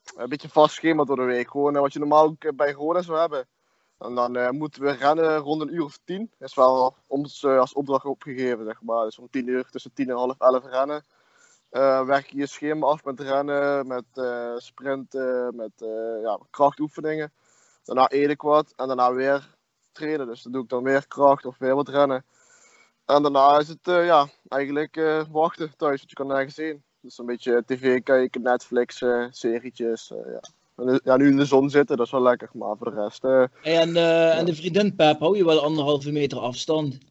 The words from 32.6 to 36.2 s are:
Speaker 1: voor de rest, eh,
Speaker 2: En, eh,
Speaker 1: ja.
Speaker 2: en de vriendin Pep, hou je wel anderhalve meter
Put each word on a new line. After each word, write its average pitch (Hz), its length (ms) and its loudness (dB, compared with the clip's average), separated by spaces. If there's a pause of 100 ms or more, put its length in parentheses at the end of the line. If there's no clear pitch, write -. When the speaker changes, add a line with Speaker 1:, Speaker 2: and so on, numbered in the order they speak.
Speaker 1:
voor 117 160 -8
de 104 80 -6
rest, 104 220 -8
eh, 131 180 4 (200)
Speaker 2:
En, 165 340 0
eh, 170 80 4
Speaker 1:
ja. 165 280 4
Speaker 2:
en 165 140 0
de 170 100 0
vriendin 185 400 -2
Pep, 151 240 4
hou 180 180 2
je 190 80 4
wel 156 180 4
anderhalve 147 480 0
meter 143 280 -2